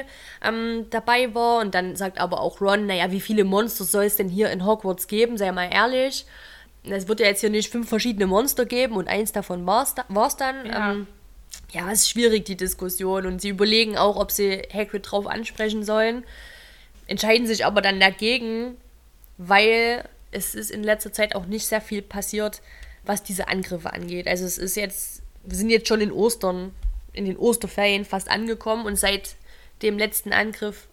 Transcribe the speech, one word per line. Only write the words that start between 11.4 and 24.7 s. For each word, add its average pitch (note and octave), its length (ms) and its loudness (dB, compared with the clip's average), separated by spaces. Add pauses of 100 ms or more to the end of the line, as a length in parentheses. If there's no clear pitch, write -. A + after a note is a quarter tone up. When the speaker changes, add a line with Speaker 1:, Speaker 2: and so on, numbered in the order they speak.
Speaker 1:
ja, F3 200 -6
es A3 120 2
ist - 80 2
schwierig, A3 340 4
die F#3+ 100 -8
Diskussion. F#3 680 -4
Und F#3 160 -6
sie G3+ 80 -4
überlegen G#3+ 480 4
auch, G3 180 4
ob G3+ 160 -2
sie G3 300 0 (120)
Hagrid G3+ 380 -6
drauf G3+ 160 -2
ansprechen A3 560 -4
sollen. A3 400 0 (840)
Entscheiden A3 400 2
sich A3 180 0
aber G3+ 160 2
dann G3 180 2
dagegen, A3+ 800 0 (600)
weil A3+ 680 4 (240)
es - 240 -6
ist G#3+ 160 -8
in G#3 120 -6
letzter G#3+ 280 0
Zeit G#3+ 240 -2
auch F#3 100 -6
nicht G#3 220 -4
sehr G#3+ 140 0
viel G#3 200 -6
passiert, G#3 600 -6 (440)
was G3+ 180 -2
diese F#3+ 260 -6
Angriffe F3+ 420 -4
angeht. F3 360 -6
Also F3+ 180 0
es F3 120 -4
ist F#3+ 200 -4